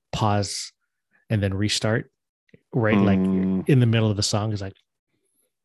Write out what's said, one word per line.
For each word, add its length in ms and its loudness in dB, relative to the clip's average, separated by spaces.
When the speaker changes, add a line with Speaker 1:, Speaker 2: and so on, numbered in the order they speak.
Speaker 1:
pause 600 -2
and 120 0
then 120 -2
restart, 560 -2
right? 260 2
Like, 220 4
Speaker 2:
Mm. 480 0
Speaker 1:
in 120 4
the 60 4
middle 240 2
of 60 -2
the 80 -2
song 280 -2
is 80 -6
like, 160 -12